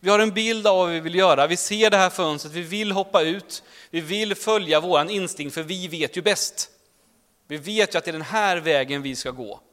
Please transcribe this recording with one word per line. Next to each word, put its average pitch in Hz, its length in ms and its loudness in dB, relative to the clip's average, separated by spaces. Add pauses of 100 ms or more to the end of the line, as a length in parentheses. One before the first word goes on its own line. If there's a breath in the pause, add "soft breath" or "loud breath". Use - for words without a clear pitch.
Vi 180 80 0
har 208 100 6
en 214 140 2
bild 220 340 0
av 190 100 6
vad 180 120 2
vi 165 100 -2
vill 165 160 -6
göra. 156 320 6
Vi 170 100 0
ser 214 320 2
det 202 80 4
här 185 120 4
fönstret. 151 440 -4
Vi 170 80 -8
vill 202 300 -6
hoppa 196 300 2
ut. 165 420 -4 (260 loud breath)
Vi 165 120 -6
vill 196 340 -4
följa 185 440 2
våran 165 300 0
instinkt, 175 440 -6
för 160 100 -6
vi 180 240 -10
vet 160 300 -6
ju 180 40 -6
bäst. - 480 -2 (800)
Vi 147 100 -10
vet 196 380 0
ju - 20 2
att 165 80 -4
det 175 60 -6
är - 20 -6
den 156 80 -8
här 196 360 0
vägen 143 440 0
vi 135 140 -8
ska 127 160 -8
gå. 120 280 -12 (140)